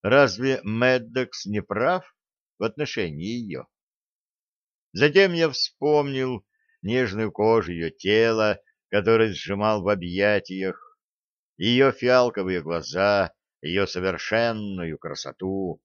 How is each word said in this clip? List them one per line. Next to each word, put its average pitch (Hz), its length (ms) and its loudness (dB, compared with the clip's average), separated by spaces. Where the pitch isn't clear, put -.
Разве 131 600 2
Меддокс 120 800 -2
не 104 160 -4
прав 147 560 -4
в 101 60 -4
отношении 98 640 -6
ее? 104 400 -8
Затем 160 420 4
я 165 160 2
вспомнил 135 960 -2
нежную 110 500 -2
кожу 104 420 2
ее 82 180 -4
тела, 107 720 2
которую 107 460 2
сжимал 104 480 -2
в 90 60 -2
объятиях, 95 1120 -2
ее 123 340 2
фиалковые 110 680 0
глаза, 87 720 0
ее 92 260 -2
совершенную 95 1120 -4
красоту. 92 880 -8